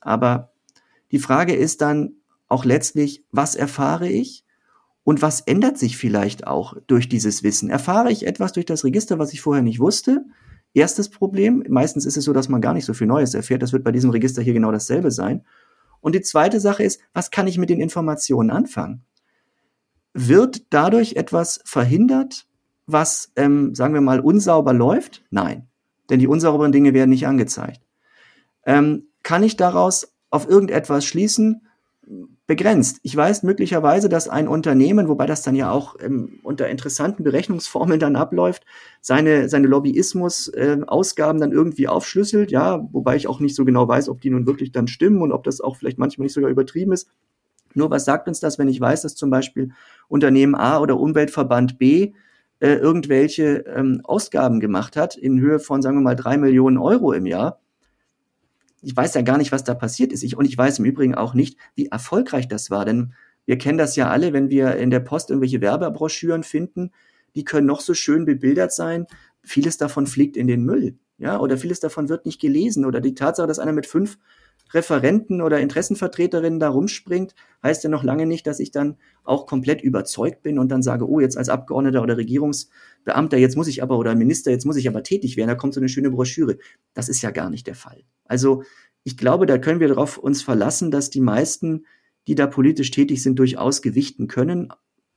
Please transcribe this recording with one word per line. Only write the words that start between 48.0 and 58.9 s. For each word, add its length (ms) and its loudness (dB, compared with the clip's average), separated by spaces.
sagt 220 0
uns 120 -6
das, 200 -4
wenn 80 2
ich 120 0
weiß, 220 0
dass 140 -8
zum 160 -2
Beispiel 400 -2
Unternehmen 460 4
A 260 2
oder 200 2
Umweltverband 800 0
B, 340 4
äh, 160 4
irgendwelche, 920 0
ähm, 360 -2
Ausgaben 560 -2
gemacht 360 -4
hat 220 -2
in 220 0
Höhe 200 2
von, 220 -4
sagen 160 0
wir 40 2
mal, 140 2
drei 220 -2
Millionen 400 4
Euro 340 2
im 140 -2
Jahr? 340 -4
Ich 140 -10